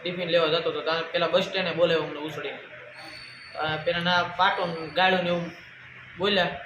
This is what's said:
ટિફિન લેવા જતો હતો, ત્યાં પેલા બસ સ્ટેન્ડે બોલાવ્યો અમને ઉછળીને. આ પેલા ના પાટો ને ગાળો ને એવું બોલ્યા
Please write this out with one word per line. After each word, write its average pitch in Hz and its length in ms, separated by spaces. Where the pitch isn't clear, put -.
ટિફિન 175 260
લેવા 165 180
જતો 156 100
હતો, 160 240
ત્યાં 160 300
પેલા 170 160
બસ 180 160
સ્ટેન્ડે 180 280
બોલાવ્યો 165 340
અમને 147 140
ઉછળીને. 147 400
આ 156 200
પેલા 170 220
ના 175 240
પાટો 190 420
ને 160 220
ગાળો 185 340
ને 175 80
એવું 175 220
બોલ્યા 185 320